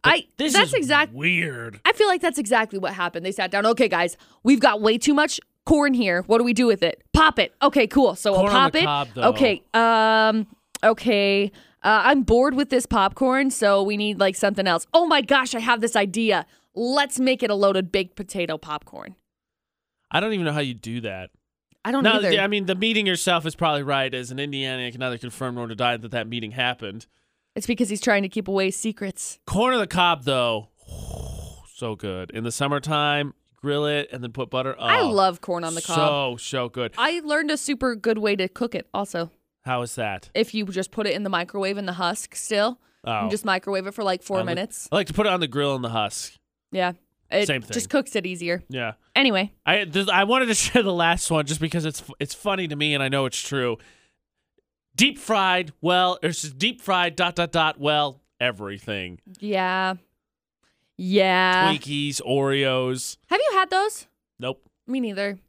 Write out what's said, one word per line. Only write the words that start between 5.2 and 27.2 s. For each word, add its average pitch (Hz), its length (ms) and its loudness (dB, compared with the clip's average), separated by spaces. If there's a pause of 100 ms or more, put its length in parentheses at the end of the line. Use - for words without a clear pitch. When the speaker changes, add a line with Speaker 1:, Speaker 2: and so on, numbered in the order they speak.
Speaker 2:
corn 285 260 4
here. 190 360 2
What 226 100 6
do 240 60 4
we 240 80 2
do 240 160 4
with 196 160 4
it? - 180 -2 (100)
Pop 311 280 6
it. 170 200 2
Okay, 269 280 4
cool. 233 260 4
So 202 180 2
Speaker 1:
Corn 190 140 6
Speaker 2:
we'll 202 80 4
Speaker 1:
on 262 80 8
Speaker 2:
pop 269 100 4
Speaker 1:
the 302 60 2
Speaker 2:
it. 339 60 4
Speaker 1:
cob, 143 300 0
though. 123 160 -2
Speaker 2:
Okay. 233 320 2 (120)
Um, 220 720 4 (380)
okay. 202 680 2 (320)
Uh, 208 220 4
I'm 269 180 6
bored 254 320 4
with 277 160 -2
this 247 160 0
popcorn, 254 640 2
so 202 320 2
we 208 140 0
need, 208 240 -2
like, 190 160 2
something 196 320 0
else. - 260 0
Oh 339 100 0
my 311 160 4
gosh, 262 360 0
I - 20 -4
have 233 220 0
this 233 160 0
idea. 202 500 0 (300)
Let's 262 420 -2
make 254 240 0
it 220 80 0
a 202 60 2
loaded 190 340 2
baked 190 240 0
potato 175 420 -6
popcorn." - 600 -12 (960)
Speaker 1:
I 156 80 4
don't 220 120 -2
even 180 140 -2
know 147 60 0
how 151 80 -2
you 131 140 -4
do 113 260 -8
that. 95 300 -10 (540)
Speaker 2:
I 214 60 -4
don't 269 140 0
Speaker 1:
Now, 220 140 4
Speaker 2:
either. 196 120 2
Speaker 1:
the, 202 80 4
I 196 80 0
mean, 202 200 -2
the 185 100 0
meeting 214 280 0
yourself 175 420 0
is 156 100 -8
probably 151 260 0
right. 135 320 -2
As 127 160 -8
an 131 80 -10
Indiana, 135 480 -6
I 120 60 -8
can 123 80 -14
neither 127 180 -4
confirm 123 380 -8
nor 117 100 -8
deny 117 300 -2
that 113 160 -12
that 113 160 -6
meeting 113 240 -8
happened. 120 540 -6 (520)